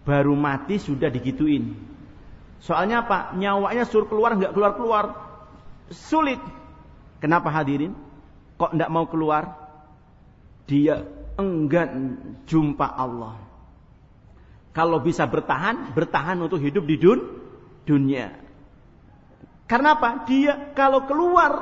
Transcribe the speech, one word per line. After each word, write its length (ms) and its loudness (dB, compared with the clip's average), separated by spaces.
Baru 320 2
mati 480 -2
sudah 320 -2
digituin. 640 -2
Soalnya 480 0
apa? 320 -2
Nyawanya 480 0
suruh 240 2
keluar, 240 2
nggak 180 0
keluar-keluar. 540 2
Sulit. 480 0
Kenapa, 320 2
hadirin? 400 -2
Kok 160 -2
nggak 180 0
mau 140 0
keluar? 560 -2
Dia 400 2
enggan 800 -2
jumpa 340 2
Allah. 560 -6
Kalau 240 2
bisa 300 0
bertahan, 640 -2
bertahan 480 0
untuk 180 -2
hidup 240 0
di 160 0
dun-, 300 6
dunia. 460 0
Karena 260 4
apa? 320 -2
Dia 460 2
kalau 340 4
keluar 440 4